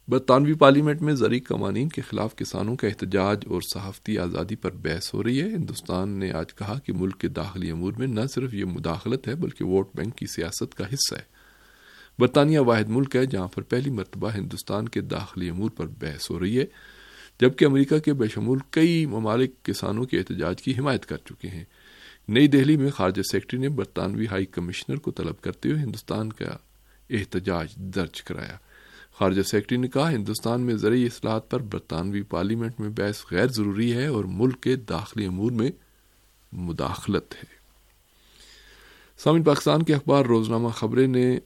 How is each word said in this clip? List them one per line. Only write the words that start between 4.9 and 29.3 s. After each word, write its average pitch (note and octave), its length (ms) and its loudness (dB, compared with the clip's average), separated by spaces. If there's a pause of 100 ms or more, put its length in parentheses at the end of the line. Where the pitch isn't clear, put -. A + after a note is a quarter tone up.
ہو G2+ 80 -2
رہی B2+ 200 0
ہے۔ G3 60 -2
ہندوستان G#2 600 -4
نے G2 240 -4
آج D#2+ 220 -6
کہا G#2 240 -6
کہ - 140 -6
ملک F#2 260 -2
کے - 100 -2
داخلی E2 420 -6
امور F2 280 -4
میں B2+ 80 -2
نہ A2+ 140 -2 (140)
صرف B2 200 -4
یہ G2 100 -4
مداخلت F2+ 640 -4
ہے، A2+ 60 -4
بلکہ D#3 300 -4
ووٹ F#2+ 300 2
بینک G2 220 -6
کی - 100 -8
سیاست - 480 -6
کا G2+ 120 -8
حصہ C3 280 -2
ہے۔ - 180 -12 (840)
برطانیہ D3 400 6
واحد A#2 300 4
ملک C3 280 0
ہے B2+ 100 2
جہاں G2 220 -2
پر - 140 -8
پہلی B2+ 280 -2
مرتبہ G#2 440 -4
ہندوستان G2 540 -6
کے - 120 -4
داخلی G2 500 -6
امور G2 200 -2
پر - 160 -8
بحث D#2+ 440 -10
ہو E2+ 100 -4
رہی G#2 180 0
ہے، C3+ 60 2 (760)
جبکہ D3 240 6
امریکہ C#3 340 6
کے D3+ 140 2
بشمول A#2 460 0 (120)
کئی D#3+ 360 4
ممالک A#2+ 560 0
کسانوں G2+ 420 -2
کے - 140 0
احتجاج F2+ 440 -4
کی B2 160 -2
حمایت C3+ 280 -2
کر - 100 -6
چکے - 320 -14
ہیں۔ E2+ 160 -12 (640)
نئی B2+ 200 6
دہلی C#3 280 6
میں C#3 140 2
خارجہ F#2+ 320 0
سیکرٹری G2+ 380 -4
نے C3+ 80 0
برطانوی G#2 580 -4
ہائی F#2+ 200 -2
کمشنر F2 500 -6
کو - 140 -6
طلب E2+ 300 -6
کرتے - 280 -6
ہوئے D3+ 120 0
ہندوستان A2 520 -6
کا - 240 -8 (540)
احتجاج F#2 680 -4
درج F#2+ 460 -6
کرایا۔ - 340 -12 (560)
خارجہ F#2+ 300 2